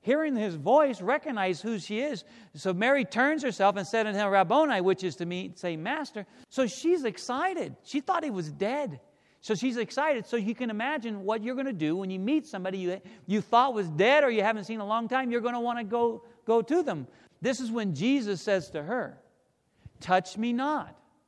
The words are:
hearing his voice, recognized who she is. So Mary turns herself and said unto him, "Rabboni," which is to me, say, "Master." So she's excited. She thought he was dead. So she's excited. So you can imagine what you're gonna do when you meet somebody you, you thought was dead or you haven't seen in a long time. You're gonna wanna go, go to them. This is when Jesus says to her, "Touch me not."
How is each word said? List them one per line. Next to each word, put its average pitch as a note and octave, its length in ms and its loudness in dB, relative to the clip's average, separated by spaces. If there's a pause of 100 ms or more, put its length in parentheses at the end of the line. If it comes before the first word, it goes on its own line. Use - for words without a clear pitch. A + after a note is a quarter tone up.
hearing C#4+ 360 2
his G3+ 180 -2
voice, A3+ 460 4
recognized G#3 640 -2
who A3 160 -4
she G#3+ 200 -6
is. C4+ 240 -4 (300)
So F#3 200 -2
Mary B3 300 2
turns C4 400 0
herself A3+ 320 4
and G3 100 -4
said A3+ 220 0
unto G3+ 100 -2
him, G3+ 120 0
"Rabboni," G3+ 500 4
which F#3 240 2
is F#3 140 -4
to F3 80 -4
me, F3+ 300 -6
say, F3 200 -6
"Master." A3 500 -6 (220)
So C4 180 0
she's D#4+ 380 0
excited. B3+ 800 -4
She - 160 -4
thought E4+ 240 0
he D4 60 -2
was F3+ 200 -4
dead. F#3+ 520 -4 (400)
So A3 120 -4
she's A#3 220 0
excited. C4 500 0
So A#3+ 120 -4
you G#3+ 180 -2
can B3 140 -4
imagine A3 560 -4
what G#3+ 180 0
you're B3 120 -4
gonna C4+ 180 -4
do D#3+ 240 0
when F#3+ 120 -4
you F#3+ 100 -4
meet C#4 280 0
somebody F#3+ 300 -6
you, F#3 240 -4 (240)
you G3+ 160 0
thought B3 320 4
was G3 160 -2
dead A#3 340 6
or C4 60 4
you G#3+ 140 2
haven't A3 200 0
seen A3+ 120 -8
in A3 60 -6
a G3+ 40 -6
long A3 240 -2
time. B3+ 200 0
You're A#3+ 120 0
gonna A#3+ 180 -4
wanna A#3+ 240 -4
go, A#3 400 0 (220)
go A3+ 160 4
to E4 220 2
them. D#3 240 -4 (340)
This B3 180 0
is A#3+ 100 -6
when G#3+ 240 -2
Jesus G#3 480 0
says G3 280 0
to D3+ 140 -6
her, G#3 360 -6 (800)
"Touch F#3 380 2
me A#3+ 160 0
not." C4+ 420 -2 (320)